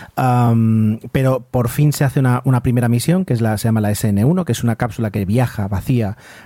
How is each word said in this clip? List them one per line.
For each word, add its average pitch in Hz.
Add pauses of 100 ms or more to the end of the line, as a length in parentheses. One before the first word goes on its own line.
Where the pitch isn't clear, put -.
(140)
Am, 113 (100)
pero 131
por 127
fin 147
se 147
hace 135
una, 127
una 127
primera 120
misión, 160
que 135
es 113
la, 110
se -
llama 110
la 104
S 107
N 101
uno, 175
que 120
es -
una 117
cápsula 113
que 101
viaja 107
vacía 101 (300)